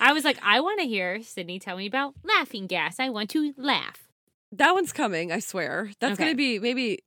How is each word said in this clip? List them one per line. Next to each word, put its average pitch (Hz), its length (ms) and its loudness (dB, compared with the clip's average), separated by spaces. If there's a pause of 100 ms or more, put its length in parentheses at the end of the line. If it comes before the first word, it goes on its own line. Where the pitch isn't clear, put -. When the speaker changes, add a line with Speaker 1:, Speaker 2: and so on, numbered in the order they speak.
Speaker 1:
I 254 120 8
was 302 120 2
like, 294 180 2
"I 208 180 6
wanna 381 240 0
hear 202 380 -2
Sydney 180 360 -10
tell 185 200 -8
me 196 80 -6
about 269 280 -2 (100)
laughing 311 420 -2
gas. 156 340 -2
I 254 100 -2
want 214 200 -4
to 302 260 0
laugh." 262 500 -2 (460)
Speaker 2:
That 285 220 4
one's 370 180 0
coming, 175 400 -2
I 185 60 -2
swear. 185 600 -4
That's 285 200 -2
gonna 320 140 2
Speaker 1:
Okay. 254 40 0
Speaker 2:
be, 254 220 2
maybe, 240 480 0